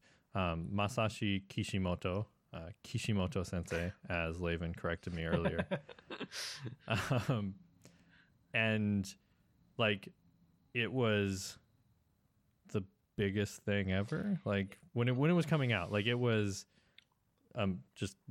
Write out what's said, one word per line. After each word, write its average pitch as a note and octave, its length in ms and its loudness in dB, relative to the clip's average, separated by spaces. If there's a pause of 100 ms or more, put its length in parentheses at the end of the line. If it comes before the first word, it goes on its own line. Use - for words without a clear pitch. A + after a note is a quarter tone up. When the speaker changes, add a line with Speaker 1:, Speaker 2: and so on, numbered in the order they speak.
(340)
Speaker 1:
um, E2+ 400 0
Masashi G2+ 720 0
Kishimoto, F#2 800 -2 (260)
uh, E2 180 -10 (120)
Kishimoto G2 640 -2
Sensei, F2 480 -2 (160)
as E2+ 300 -2
Laven E2+ 380 -2
corrected F2 380 -4
me E2 120 -4
earlier. E2+ 460 0
Speaker 2:
<laughs> F3+ 40 -2 (1500)
Speaker 1:
Um, G#2 260 0 (1000)
and, G#2+ 580 2 (680)
like, G#2+ 300 2 (680)
it A2+ 180 0
was G#2 680 2 (1120)
the G2+ 100 -2 (340)
biggest G2+ 480 0
thing G2+ 280 2
ever. D#3 520 0
Like, G2 340 0 (140)
when A#2+ 160 2
it, B2+ 80 2
when D3 140 4
it F3+ 40 6
was E3 120 4
coming C#3 260 2
out, F#2 180 0
like, G#2 160 2
it A#2+ 80 4
was, A2 520 2 (880)
um, F#2+ 240 0 (160)
just - 200 -6 (140)